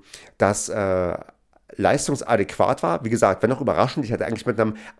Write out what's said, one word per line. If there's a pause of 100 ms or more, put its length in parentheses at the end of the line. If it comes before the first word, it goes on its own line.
(380)
das,
äh, (600)
leistungsadäquat
war.
Wie
gesagt,
wenn
auch
überraschend,
ich
hätte
eigentlich
mit
einem (240)